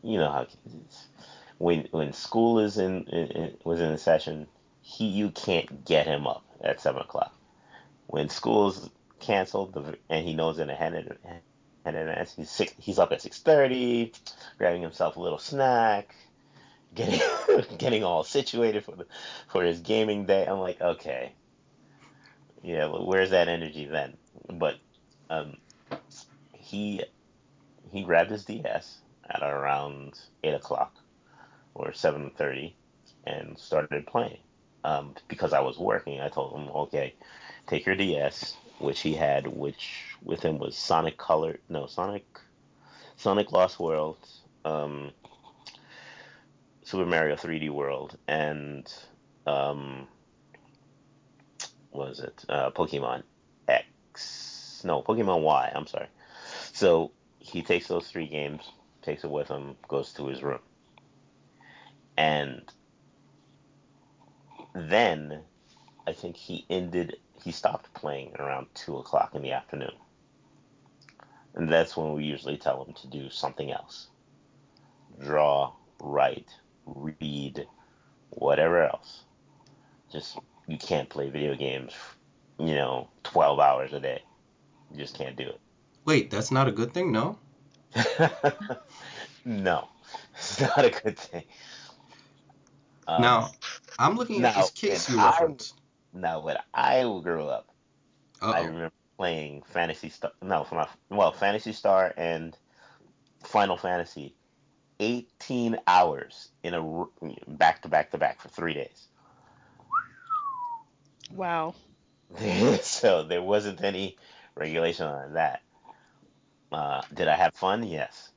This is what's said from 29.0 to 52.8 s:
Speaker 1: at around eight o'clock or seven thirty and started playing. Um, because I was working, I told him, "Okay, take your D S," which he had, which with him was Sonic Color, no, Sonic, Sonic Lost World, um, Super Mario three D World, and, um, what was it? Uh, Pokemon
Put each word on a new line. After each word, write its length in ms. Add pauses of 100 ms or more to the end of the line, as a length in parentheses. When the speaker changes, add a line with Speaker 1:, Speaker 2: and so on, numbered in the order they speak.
Speaker 1:
at 140
around 760 (240)
eight 100
o'clock 420 (800)
or 180
seven 420
thirty 400 (500)
and 320
started 500
playing. 320 (440)
Um, 300 (140)
because 260
I 60
was 180
working, 420
I 100
told 240
him, 160
"Okay, 440 (540)
take 180
your 100
D 220
S," 380 (240)
which 220
he 120
had, 320
which 800
with 200
him 140
was 200
Sonic 400
Color, 420 (100)
no, 160
Sonic, 400 (920)
Sonic 340
Lost 280
World, 380 (480)
um, 460 (1700)
Super 220
Mario 300
three 240
D 100
World, 480 (100)
and, 640 (540)
um, 600 (1800)
what 180
was 100
it? 280
Uh, 240
Pokemon 520 (440)